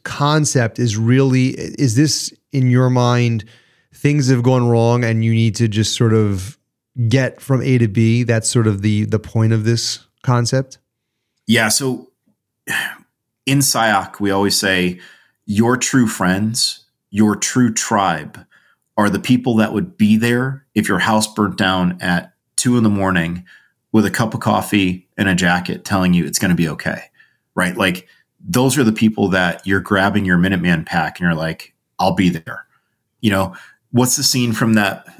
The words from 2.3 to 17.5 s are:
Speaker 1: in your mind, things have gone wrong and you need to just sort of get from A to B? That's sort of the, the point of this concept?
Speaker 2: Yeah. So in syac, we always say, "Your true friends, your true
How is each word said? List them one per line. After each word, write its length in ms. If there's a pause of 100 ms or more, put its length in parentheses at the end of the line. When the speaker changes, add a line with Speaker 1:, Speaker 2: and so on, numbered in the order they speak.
Speaker 1:
in 180
your 180
mind, 540 (500)
things 360
have 140
gone 260
wrong 340
and 220
you 80
need 220
to 120
just 280
sort 180
of 440 (520)
get 320
from 200
A 180
to 100
B? 340
That's 260
sort 180
of 160
the, 220
the 140
point 320
of 140
this 400 (180)
concept? 540 (680)
Speaker 2:
Yeah. 220
So 440 (1300)
in 140
syac, 600
we 120
always 260
say, 420 (460)
"Your 320
true 300
friends, 800 (240)
your 260
true 380